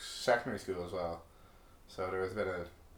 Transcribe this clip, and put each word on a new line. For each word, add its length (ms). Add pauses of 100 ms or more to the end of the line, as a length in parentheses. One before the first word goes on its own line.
secondary 580
school 280
as 60
well. 280 (680)
So 220
there 120
was 100
a 20
bit 140
of 180 (320)